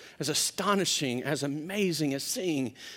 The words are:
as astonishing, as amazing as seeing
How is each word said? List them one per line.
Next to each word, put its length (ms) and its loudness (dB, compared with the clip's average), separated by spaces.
as 100 -2
astonishing, 920 2
as 200 0
amazing 720 0
as 100 -2
seeing 520 -2